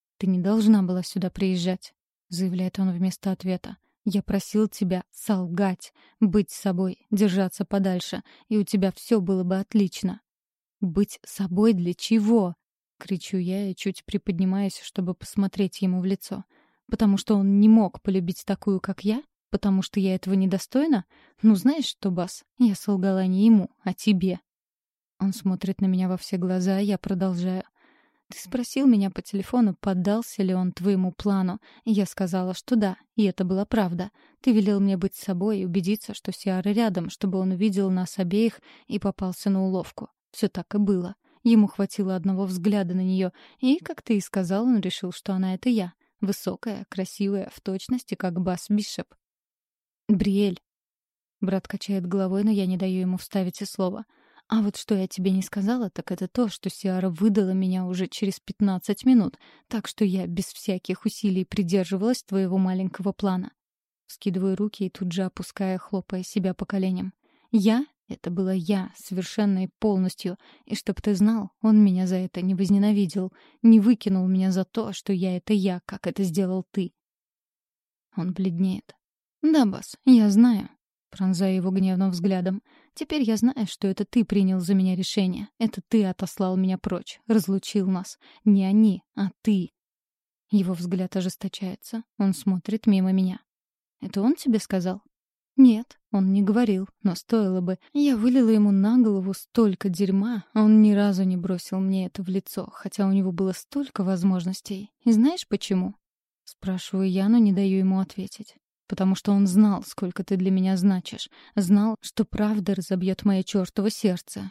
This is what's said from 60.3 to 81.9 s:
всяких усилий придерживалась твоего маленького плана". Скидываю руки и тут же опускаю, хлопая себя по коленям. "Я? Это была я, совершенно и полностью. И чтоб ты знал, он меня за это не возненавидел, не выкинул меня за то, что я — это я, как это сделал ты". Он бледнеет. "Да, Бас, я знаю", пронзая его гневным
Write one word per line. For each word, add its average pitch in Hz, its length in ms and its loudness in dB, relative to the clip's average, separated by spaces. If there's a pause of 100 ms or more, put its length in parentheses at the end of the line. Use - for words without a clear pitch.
всяких - 580 -6
усилий 190 400 -2
придерживалась 196 800 -2
твоего 190 340 -2
маленького 185 540 -2
плана". 190 400 -4 (560)
Скидываю 190 480 -2
руки 208 280 -4
и 180 60 -6
тут 180 220 -8
же 185 100 -4
опускаю, 185 560 -6
хлопая 185 460 -6
себя 185 280 -2
по - 140 -8
коленям. 190 480 -4 (380)
"Я? 226 340 2 (220)
Это - 240 -10
была 190 200 -2
я, 185 440 -2
совершенно 190 720 -2
и - 120 -8
полностью. 185 580 -2 (280)
И - 100 -8
чтоб - 260 -6
ты 208 140 0
знал, 208 380 0 (100)
он 214 220 6
меня 185 240 2
за 185 80 0
это 185 260 -6
не 185 140 0
возненавидел, 196 760 2 (300)
не 226 160 10
выкинул 196 480 2
меня 190 240 2
за 185 140 0
то, - 280 -6
что - 200 -6
я — 185 240 -2
это - 160 -4
я, 185 340 0
как - 220 -8
это 196 160 -4
сделал 185 480 -2
ты". 175 200 -4 (1200)
Он 180 160 -4
бледнеет. 185 640 -4 (460)
"Да, 302 220 4
Бас, 190 300 -6 (100)
я 233 240 8
знаю", 220 420 4 (400)
пронзая 190 440 0
его 185 160 0
гневным 190 400 2